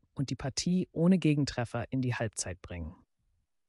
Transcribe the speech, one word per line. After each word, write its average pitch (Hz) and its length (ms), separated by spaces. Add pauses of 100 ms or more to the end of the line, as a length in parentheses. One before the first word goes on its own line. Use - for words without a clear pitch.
(160)
und 139 160
die 131 40
Partie - 560
ohne 175 280
Gegentreffer 135 720
in 135 100
die 123 140
Halbzeit 101 480
bringen. 85 320 (720)